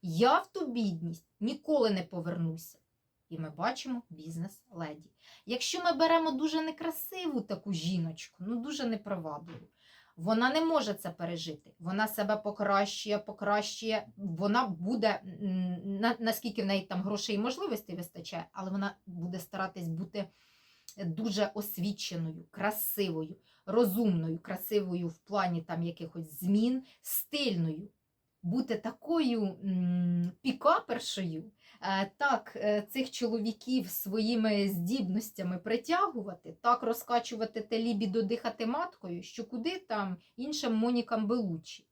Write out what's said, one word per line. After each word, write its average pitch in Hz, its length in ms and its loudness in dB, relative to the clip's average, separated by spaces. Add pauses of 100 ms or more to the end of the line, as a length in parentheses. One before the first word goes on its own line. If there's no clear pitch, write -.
«Я 208 360 4
в 370 140 -4
ту 359 140 -4
бідність 175 600 -2 (140)
ніколи 262 500 2
не 185 120 0
повернуся». 170 760 -4 (500)
І 160 100 -10
ми 156 120 -6
бачимо 240 600 -4
бізнес-леді. 165 1000 -10 (360)
Якщо 339 380 -4
ми 349 80 4
беремо 320 380 4
дуже 311 320 0
некрасиву 320 800 -4
таку 196 320 -6
жіночку, 165 680 -2
ну, 214 160 -4
дуже 277 300 -4
непривабливу, 170 800 -6 (500)
вона 220 340 4
не 320 140 4
може 277 300 4
це - 160 -6
пережити. 165 680 -6
Вона 190 300 0
себе 214 280 2
покращує, 202 840 2
покращує, 208 1000 -2
вона 196 500 2
буде, 196 580 2
м, 185 760 -2
на-, 226 180 2
наскільки 226 440 0
в 196 40 0
неї 196 160 2
там 185 200 -4
грошей 208 320 -2
і 196 40 2
можливостей 254 580 -2
вистачає, 170 560 -8
але 190 180 -6
вона 196 260 -2 (100)
буде 175 320 -6
старатись 185 500 -6
бути 185 400 -4 (680)
дуже 202 560 0
освіченою, 170 960 -4
красивою, 190 840 -2 (300)
розумною, 190 720 4
красивою 180 680 -2
в 160 100 -8
плані 180 440 0
там 165 200 -4
якихось 165 580 -8
змін, 220 420 4 (200)
стильною. 185 840 -2 (560)
Бути 214 320 0
такою, 240 680 0
м, 180 1000 2
пікапершою, 240 1040 0 (380)
е, 196 340 0
так, 262 400 2
е, 208 260 2
цих 262 280 -2
чоловіків 226 800 0
своїми 214 800 2
здібностями 185 880 0
притягувати, 226 1040 -2
так 247 220 4
розкачувати 226 800 -2
те 220 180 -2
лібідо, 220 440 2
дихати 226 440 -2
маткою, 226 560 -4
що - 220 -10
куди 285 340 -4
там 196 380 -2 (200)
іншим 269 380 -2
Монікам 226 520 2
Белуччі. 202 640 -2